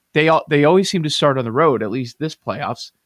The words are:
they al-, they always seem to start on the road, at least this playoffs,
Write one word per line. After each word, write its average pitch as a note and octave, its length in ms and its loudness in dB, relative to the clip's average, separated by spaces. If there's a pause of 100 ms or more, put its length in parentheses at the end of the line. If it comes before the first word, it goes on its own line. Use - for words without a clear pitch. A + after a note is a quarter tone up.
(120)
they D#3 160 2
al-, D#3+ 200 2
they D3+ 160 2
always F#3 240 4
seem F3+ 140 -2
to D3+ 80 -4
start C#3 280 0
on B2 60 -2
the A#2 60 -6
road, C3 320 2
at G#2 80 -6
least B2 300 -8
this D#3 160 -8
playoffs, - 560 -8 (140)